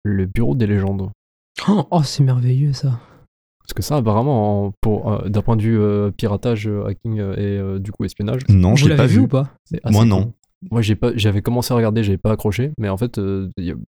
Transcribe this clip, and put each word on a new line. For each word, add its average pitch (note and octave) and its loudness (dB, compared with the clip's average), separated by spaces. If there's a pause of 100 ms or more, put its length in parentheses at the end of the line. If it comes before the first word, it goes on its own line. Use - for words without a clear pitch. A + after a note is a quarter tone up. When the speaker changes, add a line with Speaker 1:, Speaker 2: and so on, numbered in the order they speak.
Speaker 1:
Le G2 0
Bureau A#2+ 0
des A#2 0
légendes ? G2 -2 (580)
Speaker 2:
Oh, G#3 2
oh, F3 2
c'est C#3 0
merveilleux C3 2
ça. B2+ -2 (640)
Speaker 1:
Parce - -12
que G#2+ -4
ça, D3 -2
apparemment, G#2+ 2
en, G2 -6 (100)
pour, G#2+ 0
euh, G#2 -4
d'un G#2 0
point A#2 2
de G#2+ 0
vue, A2 2
euh, G#2 2
piratage, G#2+ -2
euh, G#2 -4
hacking, G#2+ -6
euh, G2 -4
et, G2+ -2
euh, F#2+ -4
du G2+ -8
coup G#2 -8
espionnage. G#2+ -4
Speaker 3:
Non, F#2 6
Speaker 2:
Vous A#2+ 4
Speaker 3:
je C#3 4
l'ai D#3 8
Speaker 2:
l'avez C#3+ 4
Speaker 3:
pas C3+ 4
Speaker 2:
vu G#2+ 4
Speaker 3:
vu. - 6
Speaker 2:
ou A#2+ 4
pas ? C3+ -2 (120)
Speaker 1:
C'est - -8
assez G#2+ 2
Speaker 3:
Moi, G#2 6
Speaker 1:
cool. A#2 6
Speaker 3:
non. G2+ 0 (380)
Speaker 1:
Moi, A#2 0
j'ai G#2+ 2
pas, A#2+ 0
j'avais G#2 0
commencé A#2+ -2
à - 2
regarder, A2+ 2
j'avais G2 0
pas G#2+ 0
accroché, A2 -2
mais G#2+ -4
en F#2+ -2
fait, A#2+ -4
euh, G2 -4
il F2 -6
y E2+ -4
a - -8 (180)